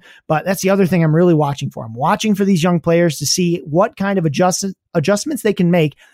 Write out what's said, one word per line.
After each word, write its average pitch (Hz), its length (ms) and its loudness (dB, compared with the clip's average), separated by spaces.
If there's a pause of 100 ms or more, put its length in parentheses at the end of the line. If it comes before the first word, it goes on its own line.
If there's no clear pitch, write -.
(300)
But 156 160 -2
that's 185 160 -4
the 185 80 0
other 196 160 4
thing 165 180 2
I'm 156 100 2
really 175 200 4
watching 143 360 -2
for. - 140 -12
I'm 110 100 -14
watching 180 420 0
for 196 100 0
these 190 180 2
young 175 160 2
players 170 380 2
to 147 80 -6
see 175 400 0
what 170 320 0
kind 196 200 -2
of 175 80 0
adjust-, 180 380 0 (300)
adjustments 202 500 -2
they 214 100 2
can 175 180 0
make 160 260 0 (160)